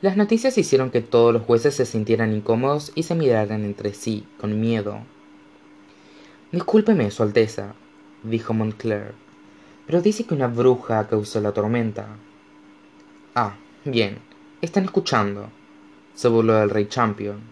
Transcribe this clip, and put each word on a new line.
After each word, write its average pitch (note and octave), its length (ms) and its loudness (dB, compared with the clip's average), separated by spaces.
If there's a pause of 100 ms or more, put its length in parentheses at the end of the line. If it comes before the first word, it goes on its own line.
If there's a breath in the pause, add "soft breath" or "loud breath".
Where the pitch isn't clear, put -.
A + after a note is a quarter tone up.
Las F#3+ 160 2
noticias A3+ 400 2
hicieron C3 340 2
que A#2+ 100 0
todos A#2 320 4
los A2+ 100 0
jueces A#2+ 300 2
se B2+ 120 0
sintieran A2 500 0
incómodos C3 580 0
y D#3+ 100 -4
se E3+ 120 -4
miraran A2 480 0
entre G2+ 300 -6
sí, G#2+ 340 -8 (120)
con G#2+ 200 -4
miedo. G#2+ 400 -2 (1500 loud breath)
"Discúlpeme, F#3+ 580 2
Su - 140 -2
Alteza", G#2+ 500 -2 (480)
dijo A2+ 320 -4
Montclair, A2 600 -4 (760 loud breath)
"pero F3 140 0
dice G#3+ 240 0
que E3 100 -2
una C3 120 0
bruja A#2+ 600 2
causó G#2+ 320 -2
la G#2 140 -2
tormenta". A2 540 -2 (1300)
"Ah, G#2+ 220 -2 (300)
bien, A2+ 340 -2 (420)
están F#3 220 0
escuchando", A2 680 -2 (640)
se - 140 -2
burló A2+ 340 4
el G#2 80 4
rey G#2 180 -2
Champion. G#2 520 -2 (120)